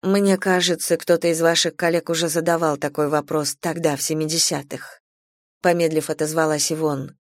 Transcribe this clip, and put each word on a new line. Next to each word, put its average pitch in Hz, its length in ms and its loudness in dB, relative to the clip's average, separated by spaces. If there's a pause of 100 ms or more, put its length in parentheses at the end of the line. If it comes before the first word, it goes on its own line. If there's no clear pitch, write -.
«Мне 196 360 2
кажется, 180 600 0
кто-то 170 320 2
из 165 120 0
ваших 165 340 2
коллег 170 340 0
уже 165 180 0
задавал 165 500 0
такой 147 300 -2
вопрос 147 520 -2
тогда, 160 360 -2
в 135 60 -6
семидесятых», 156 1000 -4 (600)
помедлив 170 480 2
отозвалась 156 600 0
Ивон. 147 560 -4